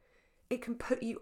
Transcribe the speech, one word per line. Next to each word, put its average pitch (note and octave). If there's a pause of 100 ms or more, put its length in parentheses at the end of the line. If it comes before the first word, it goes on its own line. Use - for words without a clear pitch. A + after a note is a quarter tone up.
(500)
It B3
can A#3+
put B3+
you A3+